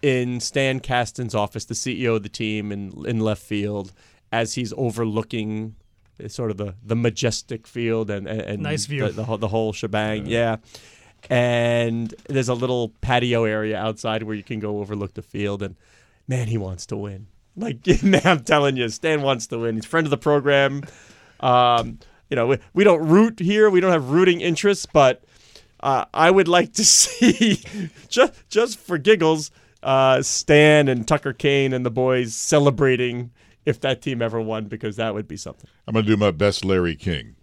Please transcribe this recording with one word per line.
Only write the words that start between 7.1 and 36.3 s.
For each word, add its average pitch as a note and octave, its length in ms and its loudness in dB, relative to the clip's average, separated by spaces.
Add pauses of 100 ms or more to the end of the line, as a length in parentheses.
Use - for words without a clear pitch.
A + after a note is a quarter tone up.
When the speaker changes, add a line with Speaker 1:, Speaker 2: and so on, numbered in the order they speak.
Speaker 1:
field A2+ 440 -4
and, G2+ 160 -6
and, A2 160 -6
and G2+ 200 -8
Speaker 2:
Nice D3 240 -4
view. C#3 200 -4
Speaker 1:
the, F#2+ 60 -4
the, A2 120 -6
whole, A2+ 140 -6
the G#2+ 100 -2
whole A2 240 -2
shebang. G#2+ 540 -4
Yeah. A2+ 300 0 (760)
And A#2+ 840 0 (140)
there's C3 200 -2
a B2 60 0
little A#2+ 360 -2 (100)
patio B2 440 2
area G#2+ 340 -2
outside A2 440 -4
where G#2+ 140 -6
you G2+ 60 -10
can A2 180 -8
go G#2 200 -6
overlook G2+ 340 -8
the - 80 -14
field. G2+ 400 -6
And, F#2+ 140 -10 (500)
man, B2 220 -4
he A2+ 100 -2
wants F#2 280 -8
to G#2+ 100 -8
win. G2+ 300 -12 (300)
Like, F3+ 300 -8
<laughs> F3 160 4
man, F#3+ 220 4
I'm E3+ 200 4
telling C#3+ 320 2
you, A#2+ 120 -2
Stan D3+ 340 -2
wants C3+ 260 -2
to B2 100 -8
win. A2+ 180 -2
He's A2 80 -8
a - 40 -20
friend D#3+ 180 0
of C#3+ 40 0
the C#3 80 0
program. C#3 640 2 (580)
Um, A#2+ 580 2 (320)
you C#3 60 -4
know, A#2 120 0
we, C3+ 100 2 (140)
we G3 120 4
don't E3 220 6
root A3 340 6
here. G#3 300 4
We F#3 100 6
don't F#3 120 4
have C#3+ 180 0
rooting F3 300 4
interests, F3+ 460 -2
but, C3+ 380 4 (560)
uh, C3+ 320 0
I D#3+ 180 2
would F#3+ 180 4
like E3+ 260 2
to G#3+ 100 -2
<laughs> - 0 -
see, - 760 2 (460)
just, - 240 2 (160)
just A3+ 300 -2
for F3 200 -6
giggles, D#3+ 520 2 (320)
uh, C3+ 400 4
Stan D3+ 680 4
and A#2+ 180 -2
Tucker C#3+ 260 -2
Kane C#3 400 0
and B2+ 140 -4
the B2 40 -2
boys B2+ 440 0
celebrating B2+ 960 2 (340)
if - 160 -4
that C3 220 -2
team B2+ 200 -4
ever A2+ 180 -4
won, A2 260 -6
because G#2+ 300 -10
that A2+ 180 -4
would G2+ 140 -8
be D#2 80 -12
something. - 320 -16 (180)
Speaker 3:
I'm A2 60 -8
gonna A2 140 2
do A2 100 4
my G#2 140 4